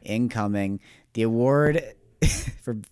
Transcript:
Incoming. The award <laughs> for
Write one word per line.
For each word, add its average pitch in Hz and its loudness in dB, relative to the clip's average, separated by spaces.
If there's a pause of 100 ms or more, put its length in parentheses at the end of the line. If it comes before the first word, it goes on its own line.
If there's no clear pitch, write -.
Incoming. 101 -2 (340)
The 110 0
award 139 2 (400)
<laughs> - 0
for 117 -6 (160)